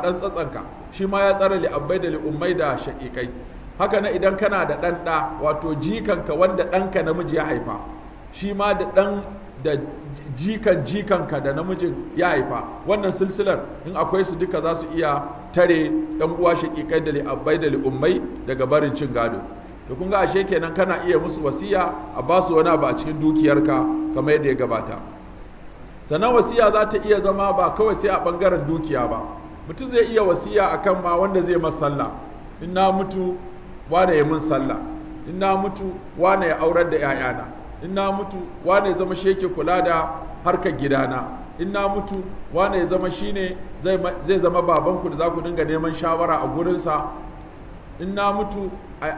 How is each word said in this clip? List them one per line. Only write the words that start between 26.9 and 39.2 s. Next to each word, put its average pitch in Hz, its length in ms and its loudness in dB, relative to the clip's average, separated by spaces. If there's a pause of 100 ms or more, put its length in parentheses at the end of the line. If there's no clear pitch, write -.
iya 208 160 4
zama 196 320 2
ba 175 180 4
kawai 214 260 2
sai 196 120 0
a 185 120 2
ɓangaren 175 460 2
dukiya 147 420 0
ba. 113 120 -4 (480)
Mutum 247 220 -10
zai 233 160 6
iya 226 160 4
wasiya 190 500 2
a 156 60 0
kan 185 240 2
ma 175 140 2
wanda 190 260 2
zai 175 140 2
masa 160 220 0
sallah. 139 320 0 (500)
"In 170 140 -8
na 190 180 4
mutu, 190 440 -2 (540)
wane 180 260 6
ya 147 80 6
mun 156 160 0
sallah. 135 360 0 (520)
In 180 100 -8
na 190 180 2
mutu, 196 360 -4 (260)
wane 185 300 4
ya 156 120 2
aurar 170 300 4
da 156 80 0
'ya'yana. 131 460 -2 (380)
In 180 120 -8
na 196 180 0
mutu, 196 240 -4 (280)
wane 196 240 4
ya 180 60 2
zama 180 200 -2
shi 196 140 0